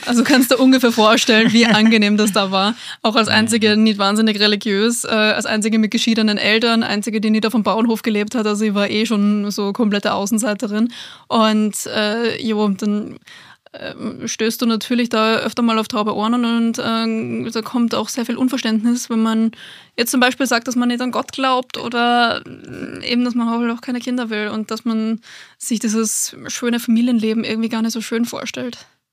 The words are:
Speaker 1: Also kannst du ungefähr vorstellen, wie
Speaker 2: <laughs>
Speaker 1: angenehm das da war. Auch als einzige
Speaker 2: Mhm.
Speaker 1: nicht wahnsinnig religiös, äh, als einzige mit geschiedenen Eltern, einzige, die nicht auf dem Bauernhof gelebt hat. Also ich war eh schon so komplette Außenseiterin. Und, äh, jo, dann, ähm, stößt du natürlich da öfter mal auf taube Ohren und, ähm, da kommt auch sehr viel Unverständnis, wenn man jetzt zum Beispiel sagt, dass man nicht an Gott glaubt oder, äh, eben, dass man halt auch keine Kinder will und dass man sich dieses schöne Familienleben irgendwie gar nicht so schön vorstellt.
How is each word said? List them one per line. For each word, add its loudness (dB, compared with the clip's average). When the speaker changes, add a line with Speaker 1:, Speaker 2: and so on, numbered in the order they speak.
Speaker 1:
Also 2
kannst 4
du 2
ungefähr 6
vorstellen, 4
wie 6
Speaker 2:
<laughs> 4
Speaker 1:
angenehm 4
das 2
da 0
war. 0
Auch 0
als 2
einzige 2
Speaker 2:
Mhm. 4
Speaker 1:
nicht 2
wahnsinnig 2
religiös, 0
äh, -10
als 2
einzige 0
mit 2
geschiedenen 2
Eltern, 2
einzige, -4
die 0
nicht 2
auf 0
dem 2
Bauernhof 0
gelebt -2
hat. 0
Also 0
ich 0
war 0
eh 0
schon 0
so -4
komplette 0
Außenseiterin. -2
Und, 0
äh, -2
jo, -2
dann, -4
ähm, -10
stößt -2
du 0
natürlich 0
da 2
öfter -4
mal 2
auf -2
taube -2
Ohren 0
und, 0
ähm, -4
da -4
kommt 0
auch -2
sehr -4
viel -4
Unverständnis, 0
wenn 0
man 2
jetzt -2
zum 2
Beispiel 2
sagt, 0
dass -2
man 2
nicht 0
an -4
Gott -4
glaubt -2
oder, 0
äh, -12
eben, 2
dass -2
man 0
halt 0
auch -8
keine -6
Kinder -4
will -4
und -6
dass -8
man -2
sich -2
dieses -2
schöne -4
Familienleben 2
irgendwie -2
gar -2
nicht -2
so -6
schön -2
vorstellt. -8